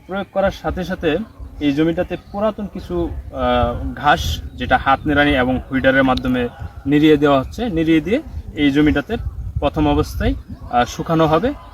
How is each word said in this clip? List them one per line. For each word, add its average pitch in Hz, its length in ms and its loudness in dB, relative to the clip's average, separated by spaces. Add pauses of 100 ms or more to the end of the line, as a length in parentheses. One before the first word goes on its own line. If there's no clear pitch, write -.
প্রয়োগ 190 240 -6
করার 190 200 0
সাথে 165 320 -6
সাথে 170 340 -2 (420)
এই 143 140 2
জমিটাতে 165 440 0 (140)
পুরাতন 208 360 -2
কিছু, 175 420 -6
আহ, 123 840 -2
ঘাস, 147 480 0 (140)
যেটা 127 220 2
হাত 135 300 2
নিড়ানি 147 240 4
এবং 127 280 2 (120)
হুইডারের 131 320 4
মাধ্যমে 127 460 0 (360)
নিড়িয়ে 147 320 6
দেওয়া 143 220 4
হচ্ছে। 214 300 -4
নিড়িয়ে 160 320 2
দিয়ে 208 200 0 (320)
এই 147 180 2
জমিটাতে 147 460 2 (420)
প্রথম 147 280 0
অবস্থায়, 151 460 0 (360)
আহ, 120 160 2
শুকানো 160 420 0
হবে, 165 260 2 (200)